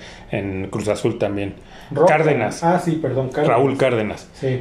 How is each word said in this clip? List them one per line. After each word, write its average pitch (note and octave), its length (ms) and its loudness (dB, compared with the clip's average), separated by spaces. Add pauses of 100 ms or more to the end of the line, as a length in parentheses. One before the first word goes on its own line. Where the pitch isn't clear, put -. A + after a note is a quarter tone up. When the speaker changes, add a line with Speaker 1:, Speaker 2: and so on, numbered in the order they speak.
(320)
Speaker 1:
en G2 400 -4
Cruz G#2+ 160 -4
Azul G#2 320 0
también. G2+ 340 -2 (380)
Speaker 2:
Roca. D3+ 260 4
Speaker 1:
Cárdenas. B2+ 460 0
Speaker 2:
Ah, E3 200 4
sí, E3+ 180 0
perdón, B2+ 280 -2
Cárdenas. D3 180 0
Speaker 1:
Raúl C3 300 2
Cárdenas. A2+ 560 0
Speaker 2:
Sí. - 140 -6 (140)